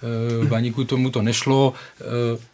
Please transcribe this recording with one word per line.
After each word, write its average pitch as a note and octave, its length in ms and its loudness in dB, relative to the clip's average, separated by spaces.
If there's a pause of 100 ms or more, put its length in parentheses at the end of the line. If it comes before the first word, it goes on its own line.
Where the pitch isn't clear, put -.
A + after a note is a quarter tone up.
eh, A#2 420 -2
v - 20 4
Baníku A#2 360 0
tomu B2+ 260 0
to A#2+ 120 -2
nešlo, C3 520 4 (280)
eh, - 40 -14 (480)